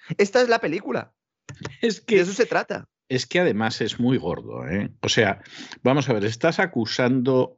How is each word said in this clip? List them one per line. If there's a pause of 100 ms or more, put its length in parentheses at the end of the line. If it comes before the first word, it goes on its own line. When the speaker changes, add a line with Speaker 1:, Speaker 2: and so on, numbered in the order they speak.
(180)
Speaker 1:
Esta
es
la
película. (640)
Speaker 2:
Es
que
Speaker 1:
De
eso
se
trata. (240)
Speaker 2:
es
que
además
es
muy
gordo,
¿eh? (100)
O
sea, (400)
vamos
a
ver,
estás
acusando